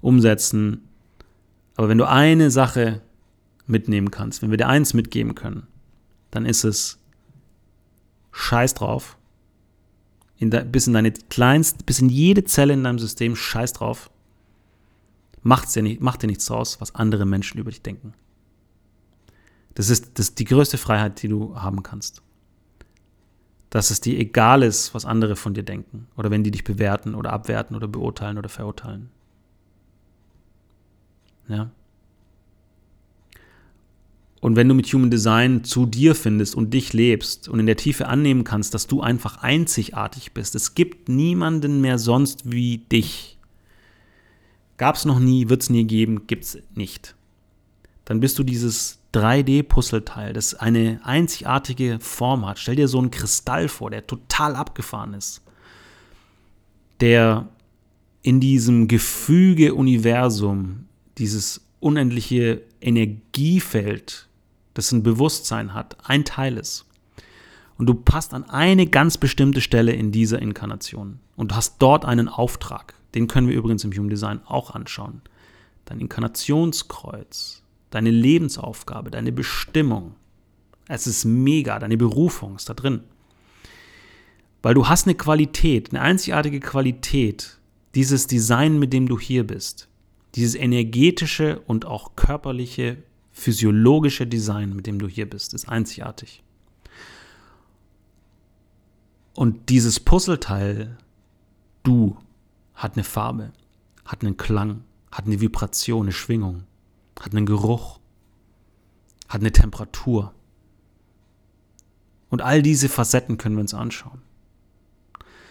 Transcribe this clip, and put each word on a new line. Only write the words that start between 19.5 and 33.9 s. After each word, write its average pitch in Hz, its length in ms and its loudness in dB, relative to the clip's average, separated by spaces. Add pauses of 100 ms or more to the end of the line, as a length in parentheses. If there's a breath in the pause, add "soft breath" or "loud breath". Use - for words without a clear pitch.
Das 101 160 0
ist, - 260 0
das - 120 -4
ist - 100 -12
die 117 60 -2
größte 135 340 2
Freiheit, 107 440 -2
die 107 60 -4
du 107 280 -4
haben 98 260 -6
kannst. - 400 -14 (1500 soft breath)
Dass 110 200 0
es - 100 -4
dir - 160 -2
egal 120 460 4
ist, - 320 0
was 107 100 -10
andere 110 300 0
von 101 180 -8
dir 101 120 -8
denken 101 420 -14 (100)
oder 107 140 -4
wenn 107 140 0
die 104 80 -2
dich - 100 -6
bewerten 104 540 -4
oder 110 160 -6
abwerten 110 420 -6
oder 107 140 -8
beurteilen 104 500 -8
oder 104 100 -12
verurteilen. 107 640 -14 (2500)
Ja. 110 240 -6 (2750 soft breath)